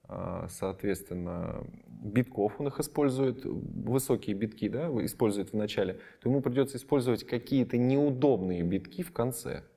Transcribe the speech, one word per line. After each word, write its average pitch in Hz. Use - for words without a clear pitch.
а, 90
соответственно, 90
битков, 104
он 143
их 139
использует, 135
высокие -
битки, 107
да, 127
использует 101
в 110
начале, 104
то 117
ему 135
придётся 131
использовать 123
какие-то 123
неудобные 127
битки 98
в -
конце. 123